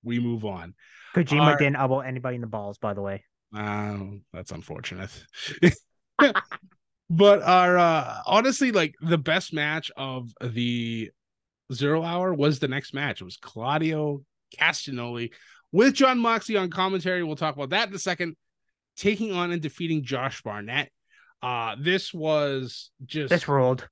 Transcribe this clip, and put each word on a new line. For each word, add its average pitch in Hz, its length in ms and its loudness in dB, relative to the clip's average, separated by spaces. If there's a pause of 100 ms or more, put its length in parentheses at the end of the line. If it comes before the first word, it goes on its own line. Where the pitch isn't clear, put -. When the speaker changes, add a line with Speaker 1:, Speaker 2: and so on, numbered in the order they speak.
Speaker 1:
We 117 160 -2
move 120 260 -2
on. 92 300 -8 (400)
Speaker 2:
Kojima 151 260 4
Speaker 1:
Our 147 160 8
Speaker 2:
didn't 143 200 2
elbow 131 240 2
anybody 127 340 -6
in 120 60 -8
the 117 60 -8
balls, 104 300 -8
by 104 160 -4
the 98 80 -6
way. 98 240 -6 (280)
Speaker 1:
Um, 104 680 -6 (100)
that's 87 200 -12
unfortunate. 87 600 -12 (500)
<laughs> - 720 2 (760)
But 196 320 8
our, 180 360 6
uh, 156 400 2 (100)
honestly, 247 440 2
like, 175 300 2
the 165 160 2
best 160 340 -2
match 151 460 -4
of 127 320 -8 (120)
the 117 680 -4 (640)
Zero 143 300 0
Hour 180 320 -2
was 143 240 2
the 143 80 -2
next 135 260 -6
match. 139 260 -4
It 95 40 -14
was 90 140 -16
Claudio 151 840 -4 (340)
Castagnoli 123 760 -4 (400)
with 247 240 6
Jon 262 240 4
Moxley 226 360 0
on 185 140 0
commentary. 180 540 -2
We'll 156 120 -4
talk 151 200 -4
about 139 160 -6
that 208 180 0
in 196 60 -12
a 180 40 -8
second. 170 360 -4 (600)
Taking 208 360 -2
on 175 200 -2
and 175 100 -2
defeating 156 420 -2
Josh 127 400 -4
Barnett. 110 480 -6 (500)
Uh, 117 380 -4
this 175 340 0
was 147 800 -2 (140)
just 147 240 -6
Speaker 2:
This - 180 0
ruled. 131 440 2